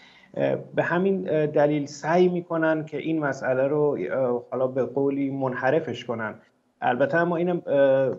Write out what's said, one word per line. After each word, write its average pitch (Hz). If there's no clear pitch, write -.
اه، 135
به 143
همین، 180
اه، 151
دلیل 147
سعی 180
می‌کنن 160
که 151
این 160
مسئله 135
رو، 147
اه، 120
حالا 131
به 127
قولی 139
منحرفش 131
کنن. 110
البته 127
اما 170
اینم، 175
اه، 135